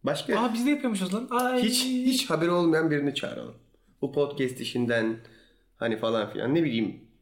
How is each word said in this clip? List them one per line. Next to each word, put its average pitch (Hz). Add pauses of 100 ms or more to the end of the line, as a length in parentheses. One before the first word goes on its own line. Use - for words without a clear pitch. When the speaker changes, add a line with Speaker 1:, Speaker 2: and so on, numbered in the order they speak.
Speaker 1:
Başka 156
Speaker 2:
Aa, 226
biz 233
de 277
yapıyormuşuz 220
lan. 240
Ay. 247
Speaker 1:
hiç, 254
hiç 254
haberi 165
olmayan 160
birini 143
çağıralım. - (460)
Bu 135
podcast 139
işinden 117 (600)
hani 113
falan 110
filan, 127
ne 170
bileyim. 113 (200)